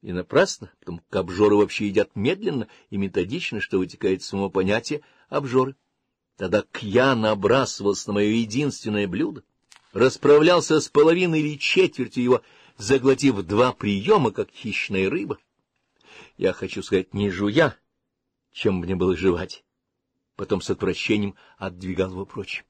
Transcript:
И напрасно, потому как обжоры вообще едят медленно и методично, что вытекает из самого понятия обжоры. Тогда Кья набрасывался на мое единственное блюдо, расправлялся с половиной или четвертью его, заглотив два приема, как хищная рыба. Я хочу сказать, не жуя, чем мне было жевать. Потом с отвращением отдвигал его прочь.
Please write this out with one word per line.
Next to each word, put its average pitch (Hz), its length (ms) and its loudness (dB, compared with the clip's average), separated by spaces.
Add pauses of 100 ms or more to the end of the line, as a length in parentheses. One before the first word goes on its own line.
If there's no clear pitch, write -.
И 95 120 -12
напрасно, - 640 -2
потому 85 200 -12 (100)
как 95 120 -2
обжоры 101 360 4
вообще 101 300 0
едят 101 280 -2
медленно 160 520 -4 (220)
и 104 80 -8
методично, 98 600 -4
что - 180 -4
вытекает 92 440 -2
из - 60 -16
самого 98 220 -4
понятия 104 520 -2 (260)
обжоры. 131 480 -2 (640)
Тогда 95 340 0
Кья 123 440 2
набрасывался 107 920 0
на 104 60 -4
мое 104 160 2
единственное 110 760 -2
блюдо, 131 360 -6 (500)
расправлялся 151 880 4
с - 80 -4
половиной 160 540 2
или 151 160 -6
четвертью 127 680 0
его, 123 180 4 (360)
заглотив 127 680 2
два 110 300 2
приема, 113 580 2
как - 200 -6
хищная 98 580 -4
рыба. 170 280 -6 (1000)
Я 95 160 0
хочу - 280 -8
сказать, - 320 -2
не 101 160 -2
жуя, 104 460 0 (760)
чем 95 280 -2
мне 87 160 -4
было 92 200 0
жевать. 87 480 -2 (720)
Потом 98 260 -4
с - 80 -12
отвращением 101 680 -2 (220)
отдвигал 92 540 -6
его 95 140 -10
прочь. - 440 -12